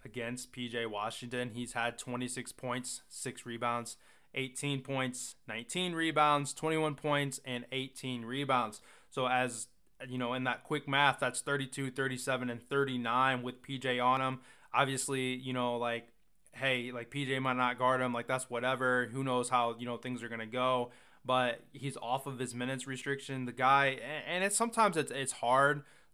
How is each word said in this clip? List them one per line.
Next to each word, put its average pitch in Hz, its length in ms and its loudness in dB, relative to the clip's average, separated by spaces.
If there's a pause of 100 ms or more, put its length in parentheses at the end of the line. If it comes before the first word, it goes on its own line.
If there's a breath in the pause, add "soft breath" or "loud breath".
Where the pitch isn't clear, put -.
against 123 480 -8
P 123 160 -6
J 117 200 -4
Washington, 113 680 -4
he's 120 180 -6
had 117 260 0
twenty-six 123 540 -6
points, 127 560 -6
six - 380 -10
rebounds, 120 500 -2 (400 soft breath)
eighteen 135 460 -2
points, 131 540 -4 (120)
nineteen 170 460 -4
rebounds, 151 600 4
twenty-one 156 420 2
points, 143 500 0
and 123 260 -4
eighteen 131 540 -6
rebounds. 123 560 0 (300 loud breath)
So 131 160 0
as, 127 420 0 (400)
you 127 80 -4
know, 123 160 0
in 127 100 -2
that 123 220 -2
quick 147 240 -4
math, 139 320 6
that's 127 180 0
thirty-two, 135 520 -2
thirty-seven, 131 580 -2
and 120 120 -6
thirty-nine 127 800 2
with 123 180 -8
P 135 160 -8
J 127 220 0
on 127 200 4
him. 131 200 0 (340 loud breath)
Obviously, 131 640 2
you 127 180 -6
know, 123 240 0
like, 117 320 -4 (420)
hey, 127 400 0
like, 117 200 -10
P 139 140 -4
J 131 140 0
might 131 160 0
not 123 240 0
guard 127 220 4
him. 123 120 0
Like, 120 140 -4
that's 131 220 -2
whatever. 127 640 2
Who 135 100 -4
knows 127 240 0
how, 120 320 2
you 120 60 -8
know, 120 100 -4
things 123 260 -8
are 117 60 -8
gonna 113 180 -8
go. 123 460 0 (320 loud breath)
But 127 380 2 (100)
he's 139 240 -6
off 127 320 -2
of 127 120 -6
his 123 140 -4
minutes 127 340 -4
restriction. 135 580 -4
The 123 80 -6
guy, 135 500 4
and, 143 240 -8
and 175 160 0
it's, 196 140 0
sometimes 226 400 4
it's, 143 140 0
it's 131 200 -2
hard 135 520 4 (300 soft breath)